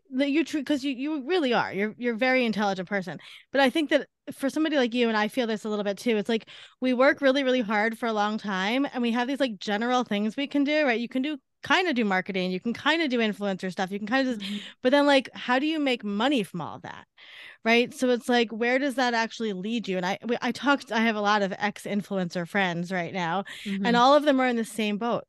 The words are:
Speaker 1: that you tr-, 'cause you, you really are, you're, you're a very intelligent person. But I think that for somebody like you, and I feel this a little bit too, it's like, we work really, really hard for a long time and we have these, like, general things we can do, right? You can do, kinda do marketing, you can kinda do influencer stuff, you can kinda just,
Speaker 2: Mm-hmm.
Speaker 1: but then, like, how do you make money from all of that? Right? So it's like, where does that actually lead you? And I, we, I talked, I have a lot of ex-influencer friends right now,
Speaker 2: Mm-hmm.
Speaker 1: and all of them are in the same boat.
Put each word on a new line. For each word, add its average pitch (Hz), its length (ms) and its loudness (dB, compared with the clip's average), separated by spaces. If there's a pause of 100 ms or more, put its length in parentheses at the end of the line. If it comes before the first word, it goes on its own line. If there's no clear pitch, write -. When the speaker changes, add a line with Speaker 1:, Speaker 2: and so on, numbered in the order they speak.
(120)
Speaker 1:
that 277 180 0
you 302 140 2
tr-, 302 180 -4
'cause 262 220 -2
you, 285 80 -2
you 269 340 -6
really 302 280 0
are, 117 200 0
you're, 202 240 -2
you're 240 160 -2
a 214 40 -6
very 254 280 2
intelligent 196 420 0
person. 185 300 -4 (340)
But 269 100 4
I 269 100 6
think 311 180 -2
that 269 180 2 (260)
for 269 180 -4
somebody 311 260 0
like 247 160 2
you, 247 140 2
and 220 100 0
I 214 100 0
feel 240 200 -2
this 220 180 -4
a 220 40 -4
little 208 140 -2
bit 202 140 -2
too, 226 200 0
it's 202 120 -2
like, 226 180 -2 (320)
we 254 140 0
work 269 260 4
really, 277 240 4
really 254 180 2
hard 220 360 0
for 247 80 -6
a 226 80 -2
long 214 240 0
time 208 560 -2
and 247 80 -4
we 233 100 0
have 240 160 0
these, 277 120 -2
like, 233 180 -2
general 233 460 0
things 208 340 -2
we 285 80 -2
can 285 180 0
do, 302 220 2
right? 233 140 2
You 240 100 -6
can 262 140 -2
do, 302 140 -4 (260)
kinda 339 300 2
do 233 120 2
marketing, 185 460 0
you 185 80 -4
can 233 140 -4
kinda 320 340 0
do 247 120 0
influencer 196 520 -2
stuff, 185 200 -4
you 202 80 -6
can 208 80 -10
kinda 254 280 0
just, 202 100 -8
Speaker 2:
Mm-hmm. 202 120 -6 (260)
Speaker 1:
but 254 80 4
then, 285 160 6
like, 277 260 4
how 247 260 0
do 294 60 -2
you 320 140 -2
make 254 240 -2
money 214 400 0
from 165 180 -8
all 113 160 -8
of - 60 -18
that? - 220 -14 (600)
Right? 233 280 4
So 254 160 0
it's 247 200 0
like, 240 220 2
where 240 280 0
does 269 160 -2
that 247 180 0
actually 226 400 -2
lead 208 340 -4
you? 185 100 -2
And 180 80 -2
I, 190 200 -2
we, 233 160 -2
I 247 100 -2
talked, 277 400 0
I 226 100 2
have 226 140 2
a 214 60 -2
lot 208 220 4
of 190 160 -2
ex-influencer 190 880 -4
friends 175 440 -2
right 170 220 -4
now, 180 300 -2 (220)
Speaker 2:
Mm-hmm. 196 200 -2
Speaker 1:
and 240 120 4
all 262 180 8
of 294 80 4
them 269 160 4
are 254 80 2
in 240 80 0
the 226 100 -2
same 208 320 -2
boat. 226 320 -2